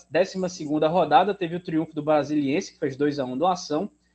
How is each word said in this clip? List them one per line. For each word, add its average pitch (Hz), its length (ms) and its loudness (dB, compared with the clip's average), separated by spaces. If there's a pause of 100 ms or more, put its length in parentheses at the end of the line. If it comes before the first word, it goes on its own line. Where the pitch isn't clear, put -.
(120)
décima 185 380 0
segunda 156 400 -2
rodada 170 440 4
teve 175 220 -6
o 175 80 -8
triunfo 160 320 -4
do 147 80 -6
Brasiliense, 147 680 0
que - 80 -18
fez 131 160 -4
dois 143 240 0
a 127 40 -2
um 127 140 -6
do 170 80 2
Ação. 180 420 -2 (260)